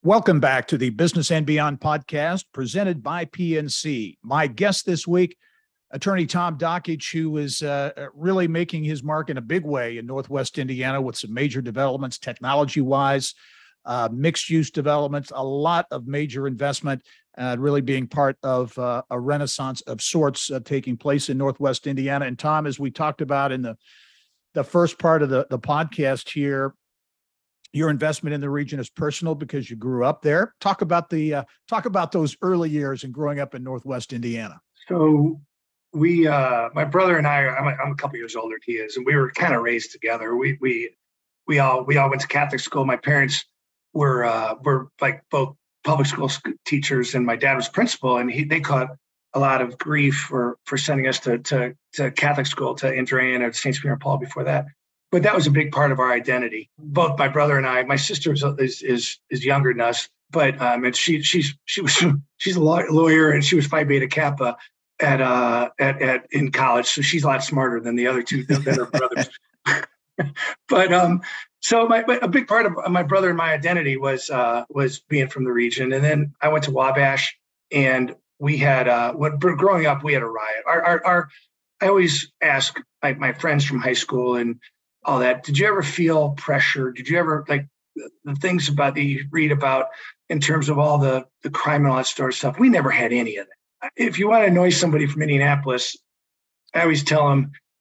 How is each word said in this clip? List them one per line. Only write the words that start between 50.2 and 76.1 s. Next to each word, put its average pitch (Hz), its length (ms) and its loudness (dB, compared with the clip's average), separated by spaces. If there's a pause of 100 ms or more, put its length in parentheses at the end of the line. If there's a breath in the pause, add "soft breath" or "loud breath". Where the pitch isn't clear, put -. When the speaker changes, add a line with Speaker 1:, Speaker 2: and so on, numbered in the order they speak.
Speaker 2:
for 139 120 -4
sending 135 300 0
us 131 140 0
to, 120 180 0
to, 127 380 -2 (160)
to 131 180 -2
Catholic 143 360 0
school, 127 280 -4
to 135 120 -4
Andrean 127 600 0
or 117 40 -4
Saint 135 240 -2
Peter 143 160 -2
and 139 80 -4
Paul 139 180 -2
before - 240 -8
that. - 240 -2 (460)
But 180 120 4
that 208 100 4
was 151 140 4
a - 20 4
big 139 220 2
part 143 180 4
of 127 80 0
our 127 140 4
identity. 120 640 -2
Both 151 400 0
my 139 80 4
brother 147 320 2
and 135 80 0
I, 127 160 2
my 139 140 0
sister 156 360 -2
is, 143 120 0 (160)
is, 127 200 0
is, 120 380 -2 (100)
is 123 160 -6
younger 139 280 4
than 120 80 -2
us, 120 280 0 (220)
but, 139 320 2
um, 123 220 2
and 127 100 0
she, 156 260 2
she's, 143 320 0 (120)
she - 160 -6
was, 160 200 2 (200)
<laughs> - 160 -20
she's 190 180 -4
a 175 80 2
law-, 165 260 4
lawyer, 156 440 6
and 147 120 2
she 180 120 4
was 143 100 4
Phi 156 160 0
Beta 139 240 2
Kappa 139 500 0 (440 loud breath)
at, 139 200 4
uh, 123 500 2 (100)
at, 135 200 2
at, 131 300 0
in 143 220 0
college. 123 340 2
So - 160 -2
she's 147 220 0
a - 20 2
lot 135 160 2
smarter 120 380 0
than 117 160 -4
the 123 100 0
other 127 160 0
two, 131 220 -4
than, 139 180 0
than 135 140 0
her 127 100 -2
brothers. - 420 -2 (380)
<laughs> - 180 0 (840 loud breath)
But, 185 240 4
um, 180 300 4 (380 loud breath)
so 233 280 2
my, 226 160 4
but 240 180 0
a 214 60 -2
big 240 180 2
part 240 200 2
of 180 80 -2 (180)
my 180 100 2
brother 185 280 2
and 170 60 -2
my 165 160 0
identity 151 440 0
was, 135 340 -2
uh, 120 400 0
was 139 300 0
being 139 260 0
from 135 160 -6
the 127 80 0
region. 120 420 0
And 139 120 2
then 151 360 2